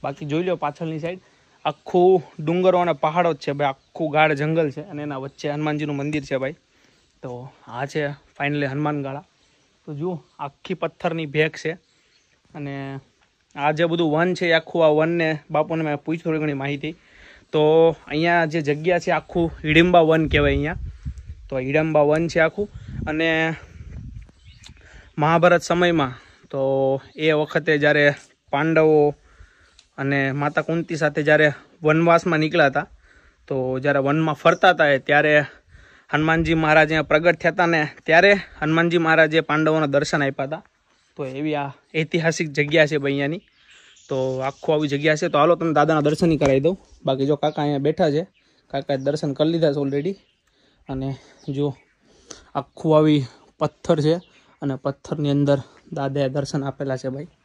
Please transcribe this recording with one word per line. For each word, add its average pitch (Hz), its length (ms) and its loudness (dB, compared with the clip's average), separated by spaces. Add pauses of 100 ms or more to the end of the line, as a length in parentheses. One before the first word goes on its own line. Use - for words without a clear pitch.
બાકી 143 240 -10
જોઈ 156 160 -4
લો 180 140 -2
પાછળની 160 420 -8
સાઈડ, 170 220 -10 (440)
આખું 180 580 2 (220)
ડુંગરો 180 360 2
અને 175 120 0
પહાડો 160 420 0
જ - 20 -18
છે - 160 -8
ભાઈ, 143 160 -2
આખું - 440 -8
ગાઢ 156 200 4
જંગલ 156 380 0
છે 135 100 -12
અને 147 220 -12
એના 147 160 -8
વચ્ચે 131 340 -10
હનુમાનજીનું 151 440 -4
મંદિર 147 260 -6
છે 135 140 -6
ભાઈ. 131 200 -6 (680)
તો 123 300 -14 (160)
આ 120 180 -8
છે 147 220 -4
finally 143 580 -6
હનુમાન 147 360 -4
ગાળા. 135 220 -10 (600)
તો 156 80 -12
જુઓ, 170 200 -6 (240)
આખી - 360 -10
પથ્થરની 165 520 -6
ભેખ 151 300 -2
છે. 156 160 -8 (840)
અને 143 200 -12 (840)
આ 147 160 0
જે 156 140 0
બધું 170 260 0
વન 170 220 2
છે, 180 120 -4
એ 165 60 2
આખું 165 340 2
આ - 20 8
વનને 160 400 2 (220)
બાપુને 160 320 -2
મેં 151 140 -4
પૂછી 160 220 -6
થોડી 160 200 -4
ઘણી 151 140 -4
માહિતી. 143 440 -8 (560)
તો 156 100 2 (460)
અહીંયા 165 380 0
જે 160 160 -2
જગ્યા 151 360 0
છે, 175 140 -4
આખું 165 380 -2 (140)
હિડિંબા 170 360 6
વન 160 280 4
કહેવાય 143 240 2
અહીંયા. 143 240 -4 (720)
તો 135 80 -6
આ 131 40 -4
હિડિંબા 151 420 0
વન 156 260 2
છે 165 120 0
આખું. 180 280 0 (400)
અને 160 480 -2 (1600)
મહાભારત 165 440 4
સમયમાં 170 500 0 (380)
તો 139 100 -6 (560)
એ 156 160 2
વખતે 151 460 0
જ્યારે 147 360 4 (380)
પાંડવો 156 600 4 (840)
અને 139 340 -2
માતા 143 300 -2
કુંતી 165 340 -4
સાથે 151 260 -2
જ્યારે 151 320 4 (280)
વનવાસમાં 165 580 4
નીકળ્યા 156 260 2
હતા, 143 200 -2 (600)
તો 131 320 -4
જ્યારે 139 200 0
વનમાં 147 360 0
ફરતા 170 360 4
હતા 165 160 4
એ 139 120 2
ત્યારે 147 480 2 (680)
હનુમાનજી 160 420 2
મહારાજ 156 340 4
અહીંયા 156 140 0
પ્રગટ 165 380 2
થયા 165 120 0
હતા 175 140 0
ને 160 220 0 (180)
ત્યારે 180 280 6 (260)
હનુમાનજી 165 380 0
મહારાજે 160 420 4
પાંડવોના 156 460 0
દર્શન 143 360 0
આપ્યા 139 240 -4
હતા. 156 160 -10 (540)
તો 151 80 -10
એવી 143 300 -6
આ 143 160 -4 (240)
ઐતિહાસિક 160 540 -2
જગ્યા 147 380 2
છે 147 120 -2
ભાઈ 139 140 -2
અહીંયાની. 143 300 -4 (680)
તો 131 320 -4
આખું 139 340 -4
આવી 151 140 0
જગ્યા 143 280 0
છે. 170 120 -4
તો 147 100 0
હાલો 160 180 4
તમને 165 160 -2
દાદાના 151 280 2
દર્શન 160 320 2
ય 147 60 0
કરાવી 135 220 4
દઉં. 170 180 0 (260)
બાકી 135 220 -2
જો 147 100 0
કાકા 151 260 -4
અહીંયા 147 160 -2
બેઠા 156 320 0
છે, 151 160 -2 (440)
કાકાએ 139 260 -4
દર્શન 143 360 -4
કરી 156 200 0
લીધા 160 200 2
છે 147 60 -2
already. 143 360 -4 (760)
અને 135 280 -6 (320)
જો 143 280 -4 (760)
આખું 156 420 0
આવી 151 300 4 (340)
પથ્થર 156 400 -2
છે 151 140 2 (480)
અને 139 140 -4
પથ્થરની 143 540 -6
અંદર 143 280 2 (340)
દાદાએ 139 360 -4
દર્શન 139 360 -6
આપેલા 135 320 -6
છે 131 120 -8
ભાઈ. 139 200 -10 (160)